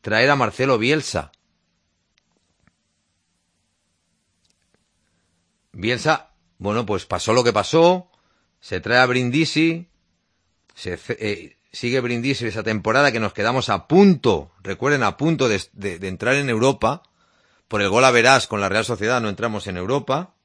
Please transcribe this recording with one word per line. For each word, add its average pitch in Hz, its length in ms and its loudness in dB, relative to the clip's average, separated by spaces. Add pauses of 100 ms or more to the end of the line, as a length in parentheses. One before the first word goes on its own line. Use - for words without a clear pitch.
traer 113 300 0
a 147 60 4
Marcelo 127 420 0
Bielsa. 120 520 -2 (4000)
Bielsa, 123 600 -2 (240)
bueno, 104 300 -2
pues 98 180 -4
pasó 104 300 -2
lo 123 100 4
que 117 80 2
pasó, 165 580 2 (500)
se 92 200 -10
trae 117 180 0
a 127 80 6
Brindisi, 151 840 0 (840)
se 90 220 -10
ce-, - 240 -10
eh, 104 380 -8 (120)
sigue 123 300 -4
Brindisi 120 460 -4
esa 110 160 -8
temporada 113 500 0
que 110 80 -4
nos 104 140 -4
quedamos 117 340 -2
a 98 180 -2
punto, 143 680 4 (100)
recuerden, 127 400 -2
a 101 160 -2
punto 139 300 0
de, 101 140 0 (120)
de, 98 240 -8
de 95 100 -8
entrar 110 280 -2
en 143 120 -2
Europa, 120 540 0 (680)
por 104 140 -2
el 98 80 0
gol 117 140 4
a 131 60 6
Verás 120 360 4
con 104 160 -4
la 95 80 -2
Real 107 160 -2
Sociedad 117 340 -2
no 110 80 -4
entramos 107 380 -6
en 92 100 -8
Europa 131 580 -4 (100)